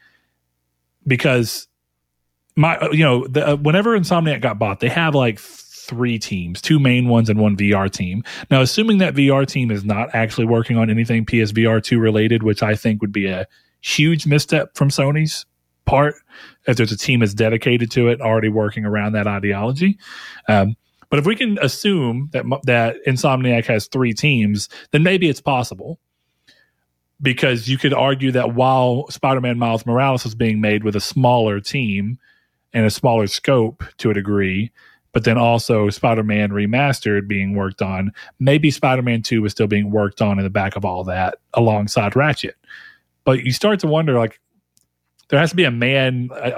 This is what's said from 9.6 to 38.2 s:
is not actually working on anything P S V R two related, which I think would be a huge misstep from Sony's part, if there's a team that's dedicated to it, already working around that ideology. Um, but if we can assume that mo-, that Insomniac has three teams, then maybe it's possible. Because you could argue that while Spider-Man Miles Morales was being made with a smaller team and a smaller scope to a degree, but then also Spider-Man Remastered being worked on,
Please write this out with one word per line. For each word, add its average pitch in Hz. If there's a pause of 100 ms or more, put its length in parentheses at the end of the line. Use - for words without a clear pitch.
is 101
not 107
actually 113
working 117
on 113
anything 113
P 117
S 101
V 113
R 113
two 120
related, 110
which 107
I 107
think 107
would 101
be 101
a 95 (320)
huge 156
misstep 151
from 143
Sony's 151 (400)
part, 147 (520)
if 123
there's 113
a 107
team 123
that's 104
dedicated 113
to 120
it, 117
already 110
working 107
around 104
that 104
ideology. 107 (500)
Um, 107 (340)
but 143
if 147
we 220
can 214
assume 143
that 123
mo-, 127
that 117
Insomniac 127
has 110
three 123
teams, 107 (240)
then 151
maybe 180
it's 135
possible. 127 (1200)
Because 127
you 135
could 135
argue 135
that 120
while 127
Spider-Man 127
Miles 113
Morales 127
was 110
being 110
made 107
with 104
a 101
smaller 120
team 107 (540)
and 113
a 104
smaller 113
scope 117 (140)
to 113
a 104
degree, 101 (400)
but 117
then 117
also 117
Spider-Man 107
Remastered 104
being 98
worked 98
on, 98 (280)